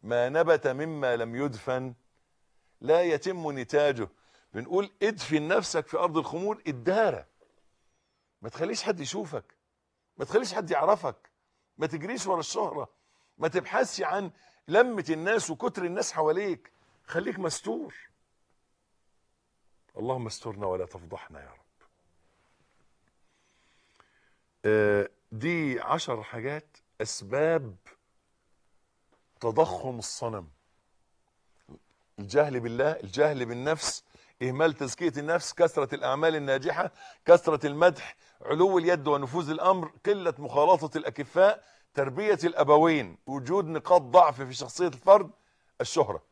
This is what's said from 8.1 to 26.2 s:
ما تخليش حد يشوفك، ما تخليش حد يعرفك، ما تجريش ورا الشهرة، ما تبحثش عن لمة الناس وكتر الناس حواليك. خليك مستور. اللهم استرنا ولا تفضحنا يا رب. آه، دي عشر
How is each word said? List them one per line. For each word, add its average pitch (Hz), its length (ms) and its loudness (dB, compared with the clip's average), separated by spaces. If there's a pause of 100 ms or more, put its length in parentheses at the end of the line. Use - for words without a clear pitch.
ما 107 60 -10
تخليش 190 340 -6
حد 202 180 -4
يشوفك، 147 560 -10 (600)
ما - 80 -6
تخليش 202 300 -2
حد 185 160 -6
يعرفك، 160 600 0 (480)
ما 156 80 -2
تجريش 190 400 -6
ورا 180 140 0
الشهرة، 151 480 -6 (500)
ما 160 100 0
تبحثش 190 540 -2
عن 180 280 -4 (380)
لمة 214 420 4
الناس 170 400 -2
وكتر 202 340 -4
الناس 185 280 -4
حواليك. 160 600 -2 (340)
خليك 190 320 -6
مستور. 214 560 -6 (2000)
اللهم 123 280 -4
استرنا 104 400 -10
ولا 92 200 -4
تفضحنا 80 580 -16
يا 67 60 -20
رب. - 380 -20 (2750)
آه، 104 460 4 (220)
دي 139 480 -2
عشر 131 420 -4